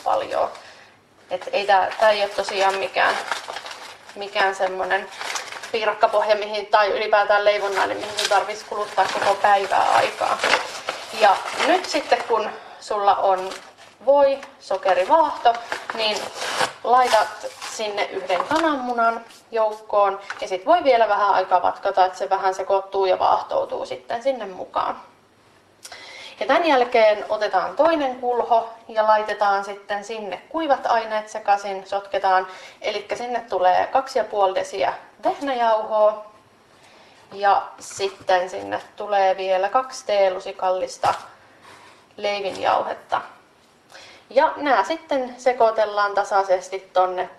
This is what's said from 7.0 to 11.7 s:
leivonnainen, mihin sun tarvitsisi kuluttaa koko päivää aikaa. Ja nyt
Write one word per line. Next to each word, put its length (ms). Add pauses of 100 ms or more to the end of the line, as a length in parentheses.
leivonnainen, 520
mihin 220
sun 100
tarvitsisi 400
kuluttaa 440
koko 220
päivää 560
aikaa. 460 (800)
Ja 180 (300)
nyt 180